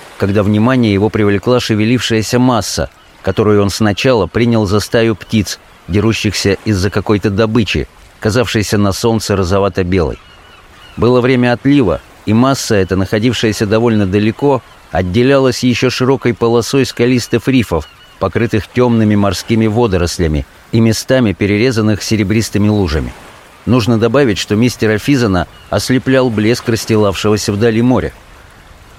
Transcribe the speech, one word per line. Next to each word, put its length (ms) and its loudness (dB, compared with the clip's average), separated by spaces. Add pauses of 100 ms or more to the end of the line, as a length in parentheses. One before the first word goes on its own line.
(180)
когда 240 0
внимание 500 2
его 180 2
привлекла 500 0
шевелившаяся 800 0
масса, 500 0 (320)
которую 400 2
он 80 0
сначала 560 0
принял 400 0
за 140 0
стаю 360 0
птиц, 440 -4 (280)
дерущихся 760 0
из-за 240 0
какой-то 400 -2
добычи, 580 0 (320)
казавшейся 600 -2
на 140 0
солнце 420 -2
розовато-белой. 800 0 (800)
Было 240 2
время 320 2
отлива, 480 0 (240)
и 60 -2
масса 440 0
эта, 200 0
находившаяся 680 -2
довольно 400 0
далеко, 560 0 (300)
отделялась 720 0
еще 260 0
широкой 440 0
полосой 520 0
скалистых 640 -2
рифов, 400 0 (300)
покрытых 480 -2
темными 480 2
морскими 520 0
водорослями 800 0 (260)
и 80 0
местами 540 0
перерезанных 680 0
серебристыми 680 0
лужами. 420 -2 (540)
Нужно 320 2
добавить, 400 2
что 180 -4
мистера 440 0
Физена 480 0 (220)
ослеплял 600 0
блеск 400 0
расстилавшегося 800 0
вдали 300 0
моря. 320 0 (840)